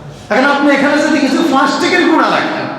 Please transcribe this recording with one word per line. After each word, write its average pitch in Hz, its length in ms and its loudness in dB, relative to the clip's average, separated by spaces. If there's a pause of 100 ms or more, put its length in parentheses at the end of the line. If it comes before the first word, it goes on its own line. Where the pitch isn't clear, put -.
(300)
এখন 254 140 2
আপনি 285 300 2
এখানে 285 280 0
যদি 302 160 0
কিছু - 300 0
প্লাস্টিকের 294 560 0
গুঁড়া 269 260 2
রাখেন - 320 -4 (160)